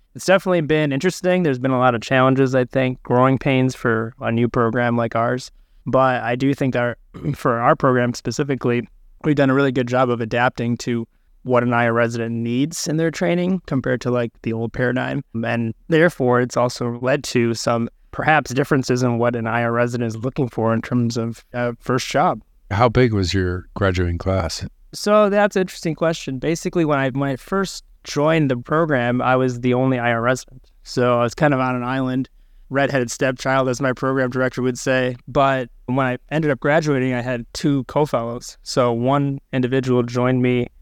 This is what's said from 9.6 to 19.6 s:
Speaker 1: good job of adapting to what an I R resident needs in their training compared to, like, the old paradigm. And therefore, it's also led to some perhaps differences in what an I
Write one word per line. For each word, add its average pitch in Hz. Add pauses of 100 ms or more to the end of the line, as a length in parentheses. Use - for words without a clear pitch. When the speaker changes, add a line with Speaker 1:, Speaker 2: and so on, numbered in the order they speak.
Speaker 1:
good 123
job 123
of 120
adapting 120
to 117 (360)
what 123
an 123
I 120
R 117
resident 117
needs 120
in 151
their 165
training 175
compared 131
to, 123
like, 120 (100)
the 113
old 113
paradigm. 127 (200)
And 117 (140)
therefore, 151
it's 123
also 120
led 131
to 117
some 117 (220)
perhaps 147
differences 131
in 120
what 120
an 113
I 117